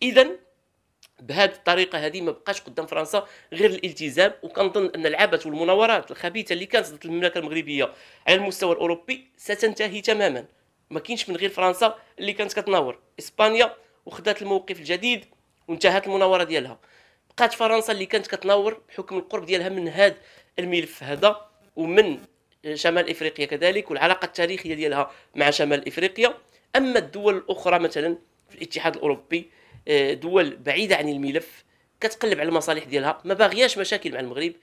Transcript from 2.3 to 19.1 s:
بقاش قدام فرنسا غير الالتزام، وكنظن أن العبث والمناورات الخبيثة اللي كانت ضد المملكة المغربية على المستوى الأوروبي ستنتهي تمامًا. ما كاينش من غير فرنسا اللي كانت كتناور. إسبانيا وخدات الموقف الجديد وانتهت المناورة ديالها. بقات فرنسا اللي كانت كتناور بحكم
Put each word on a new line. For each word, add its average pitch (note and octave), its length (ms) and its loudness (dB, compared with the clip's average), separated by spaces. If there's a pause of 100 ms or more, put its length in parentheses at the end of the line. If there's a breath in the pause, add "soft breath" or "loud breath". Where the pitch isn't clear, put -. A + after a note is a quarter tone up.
بقاش G3 300 -8
قدام D#3 240 -10
فرنسا D#3 420 -4 (260 loud breath)
غير F3+ 160 4
الالتزام، E3+ 640 0 (100)
وكنظن F#3+ 520 0
أن D#3+ 100 -2
العبث E3 400 2
والمناورات F3+ 680 2
الخبيثة F3+ 420 -6
اللي F3+ 120 -4
كانت F#3+ 260 0
ضد D3+ 140 -16
المملكة E3+ 320 0
المغربية D3 560 -2 (340 loud breath)
على F3+ 80 6
المستوى F#3+ 380 0
الأوروبي E3+ 540 -4 (100)
ستنتهي G#3 640 -2
تمامًا. F#3+ 440 0 (440)
ما D3+ 100 -8
كاينش A3 300 -6
من F3+ 60 -4
غير F#3+ 140 -2
فرنسا F#3 500 0 (200 loud breath)
اللي G3+ 140 -4
كانت G#3+ 260 -6
كتناور. F3+ 400 0 (200)
إسبانيا A3 560 2 (300 soft breath)
وخدات G3+ 360 -4
الموقف F#3+ 380 -2
الجديد F#3 460 -2 (420)
وانتهت F#3 400 2
المناورة F#3+ 360 4
ديالها. C3+ 360 -4 (500 soft breath)
بقات A3+ 240 0
فرنسا A3 400 0
اللي F#3+ 120 -4
كانت G3+ 220 -2
كتناور G3+ 600 0
بحكم F#3+ 280 -10